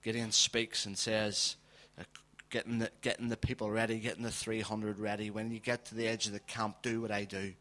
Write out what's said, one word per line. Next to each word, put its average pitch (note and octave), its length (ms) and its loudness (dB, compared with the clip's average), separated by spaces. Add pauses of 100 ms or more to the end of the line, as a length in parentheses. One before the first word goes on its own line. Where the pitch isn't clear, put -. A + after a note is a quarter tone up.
Gideon A2+ 300 0
speaks - 560 4
and G2 100 -4
says, G#2+ 600 2 (420)
uh, F2+ 40 -8 (460)
"Getting A#2 300 0
the, A2+ 100 0 (120)
getting A#2+ 260 0
the A2+ 100 0
people A2 320 0
ready, A2+ 300 2
getting A2 240 -4
the A#2 80 -2
three A2 300 -2
hundred G#2+ 360 0
ready. G#2 320 -2
When A2 220 -4
you A2+ 80 -4
get A#2+ 260 -2
to A2 100 -12
the A2+ 120 0
edge A2 180 0
of G#2 80 -2
the G#2 60 -6
camp, G#2+ 420 -4
do A#2 200 0
what A2+ 100 -2
I G2+ 140 0
do." G2 360 -4